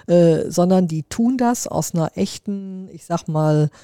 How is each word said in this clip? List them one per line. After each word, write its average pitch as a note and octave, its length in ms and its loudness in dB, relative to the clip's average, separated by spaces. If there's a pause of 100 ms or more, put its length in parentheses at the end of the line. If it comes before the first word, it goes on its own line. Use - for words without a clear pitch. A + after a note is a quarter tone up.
äh, E3+ 420 4
sondern F3+ 400 2
die D#3 140 -4
tun A#3+ 340 0
das A#3+ 300 -2
aus - 280 -4
einer D#3+ 200 -2
echten, F#3+ 760 -8
ich D#3+ 140 -20
sag - 240 -6
mal, D#3 400 2 (140)